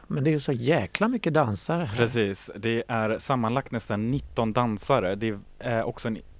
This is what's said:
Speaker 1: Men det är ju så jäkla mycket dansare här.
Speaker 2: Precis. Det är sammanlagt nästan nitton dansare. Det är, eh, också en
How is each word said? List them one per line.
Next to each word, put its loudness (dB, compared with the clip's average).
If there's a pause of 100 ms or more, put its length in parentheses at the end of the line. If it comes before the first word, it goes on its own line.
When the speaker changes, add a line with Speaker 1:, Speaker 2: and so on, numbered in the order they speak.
Speaker 1:
Men -2
det 4
är 6
ju 2
så -2
jäkla 2
mycket 0
dansare 2
här. -4
Speaker 2:
Precis. 2
Det 0
är 0
sammanlagt 0
nästan -2
nitton -2
dansare. 2
Det -2 (320)
är, -2
eh, 0
också -6
en -2 (220)